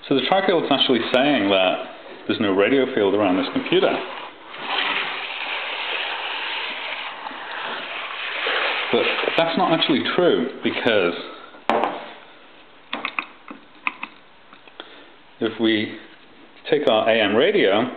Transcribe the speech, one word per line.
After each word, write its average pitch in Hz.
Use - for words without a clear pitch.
So 139
the 127
trifield's 151
actually 131
saying 127
that 95
there's 104
no 104
radio 127
field 98
around 98
this 135
computer. 180
But 117
that's 165
not 175
actually 156
true, 131
because 104
if 113
we 110
take 147
our 110
A 110
M 101
radio 123